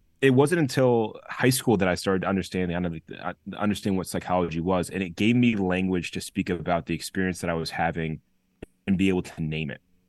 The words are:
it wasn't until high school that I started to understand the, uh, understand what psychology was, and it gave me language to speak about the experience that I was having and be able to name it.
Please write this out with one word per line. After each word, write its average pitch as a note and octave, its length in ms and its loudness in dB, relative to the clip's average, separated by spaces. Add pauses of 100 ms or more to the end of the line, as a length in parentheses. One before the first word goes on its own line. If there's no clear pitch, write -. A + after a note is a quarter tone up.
(200)
it C3+ 100 6
wasn't D3 300 4
until B2 680 2
high - 220 2
school B2+ 260 2
that F#2 120 2
I F2+ 60 2
started F#2+ 280 0
to E2+ 60 -2
understand F#2 440 -2
the, E2+ 520 -6
uh, F2+ 100 -6 (220)
understand G2+ 400 0
what F2+ 120 -4
psychology F2 520 -2
was, F2 300 0
and F#2+ 120 -4
it F2 140 -8
gave A2+ 200 4
me A#2+ 180 4
language F#2 580 0
to F2+ 80 -8
speak - 300 -4
about E2+ 360 -2
the E2+ 80 -2
experience F#2 460 -4
that F2 100 -2
I E2+ 40 -2
was E2 160 -4
having E2 500 -2 (640)
and G2 120 2
be F#2+ 100 4
able F2+ 140 2
to - 200 -10
name D#2 280 -4
it. - 100 -12 (280)